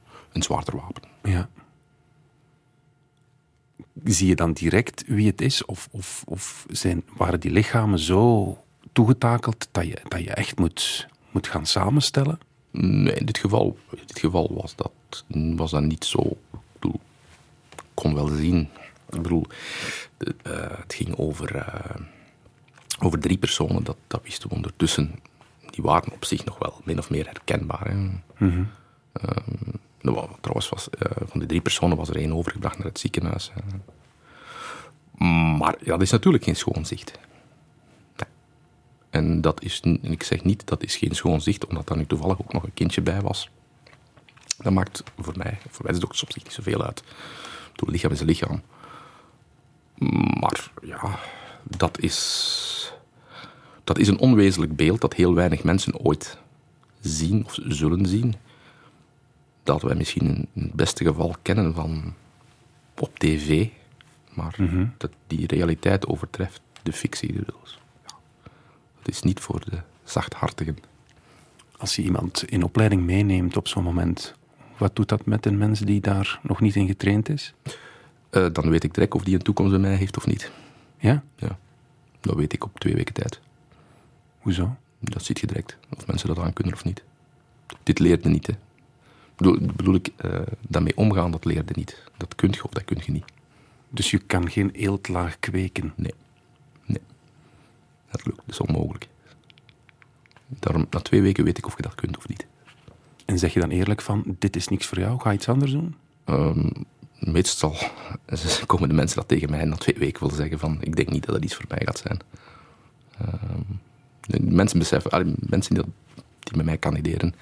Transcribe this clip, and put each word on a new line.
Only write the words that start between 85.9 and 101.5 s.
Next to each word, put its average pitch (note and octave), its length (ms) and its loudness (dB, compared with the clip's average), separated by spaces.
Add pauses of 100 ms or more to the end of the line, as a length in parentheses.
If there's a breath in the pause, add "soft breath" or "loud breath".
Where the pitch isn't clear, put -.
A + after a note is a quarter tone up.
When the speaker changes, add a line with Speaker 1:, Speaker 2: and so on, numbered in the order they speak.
Speaker 1:
of - 100 -18
mensen - 200 -2
dat E2 120 -2
aan E2+ 140 0
kunnen F2+ 200 -2
of - 100 -10
niet. F#2+ 200 -4 (800)
Dit - 160 2
leerde E2+ 300 6
niet, D#2+ 180 2
hè. - 60 -2 (840 soft breath)
Bedoel, - 220 6 (180)
bedoel F#2+ 200 4
ik, - 200 2
eh, - 260 -4 (260)
daarmee - 300 2
omgaan, F#2+ 340 4
dat D#2+ 140 -4
leerde D#2+ 300 0
niet. - 280 -8 (140)
Dat - 180 -8
kun - 160 4
je - 120 -4
of - 80 -8
dat - 140 -6
kun - 200 -4
je - 60 -4
niet. - 140 -4 (640 soft breath)
Speaker 2:
Dus G#2+ 220 -2
je G2+ 60 2
kan F2+ 320 0
geen G2 220 0
eeltlaag F#2 680 -2
kweken? F#2 560 -4
Speaker 1:
Nee. - 180 -6 (720)
Nee. - 160 -2 (1120 soft breath)
Dat - 140 -8
lukt, - 120 -6
dat - 100 -20
is - 120 -12
onmogelijk. - 480 -2 (1400 soft breath)
Daarom, - 420 -2
na - 100 -2
twee - 220 4
weken F#2+ 220 4
weet - 140 2